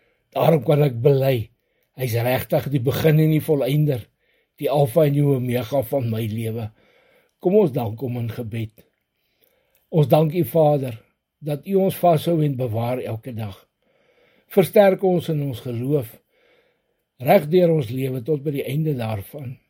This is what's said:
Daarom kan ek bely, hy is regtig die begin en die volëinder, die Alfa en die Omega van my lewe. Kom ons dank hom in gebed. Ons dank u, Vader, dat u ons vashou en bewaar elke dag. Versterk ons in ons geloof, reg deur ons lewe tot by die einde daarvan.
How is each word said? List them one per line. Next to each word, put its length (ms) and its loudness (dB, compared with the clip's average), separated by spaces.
Daarom 320 2
kan 160 4
ek 200 0
bely, 340 2
hy 160 -6
is 160 0
regtig 480 -2
die 80 -2
begin 400 2
en 140 4
die 80 -2
volëinder, 580 0
die 120 -4
Alfa 360 2
en 80 2
die 80 2
Omega 720 0
van 160 -2
my 160 -4
lewe. 420 -6
Kom 240 0
ons 100 2
dank 300 -6
hom 160 -6
in 160 -6
gebed. 400 -8
Ons 200 2
dank 260 2
u, 100 0
Vader, 540 0
dat 260 -8
u 140 -2
ons 160 0
vashou 480 2
en 120 0
bewaar 440 -4
elke 320 -10
dag. 220 -10
Versterk 520 4
ons 280 0
in 140 -2
ons 180 -8
geloof, 460 -4
reg 240 4
deur 240 4
ons 160 0
lewe 360 -6
tot 200 -2
by 80 -4
die 160 -6
einde 300 -2
daarvan. 580 -8